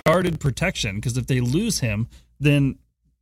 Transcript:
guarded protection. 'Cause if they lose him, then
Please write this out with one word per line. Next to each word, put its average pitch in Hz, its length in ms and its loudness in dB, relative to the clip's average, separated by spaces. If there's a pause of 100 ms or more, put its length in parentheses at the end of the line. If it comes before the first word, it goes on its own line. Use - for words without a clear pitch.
guarded 170 360 2
protection. 120 580 -2
'Cause 117 160 -4
if 123 100 -2
they 131 140 0
lose 160 400 0
him, 110 300 -2 (320)
then 143 340 2 (460)